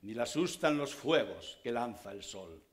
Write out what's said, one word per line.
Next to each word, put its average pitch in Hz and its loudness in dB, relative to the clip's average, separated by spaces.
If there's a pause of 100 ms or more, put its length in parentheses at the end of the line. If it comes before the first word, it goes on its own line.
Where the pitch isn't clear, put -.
ni 107 -8
le 117 0
asustan 156 2
los 143 -2
fuegos - 2
que 120 -2
lanza 117 -2
el 101 -10
sol. 87 -12 (100)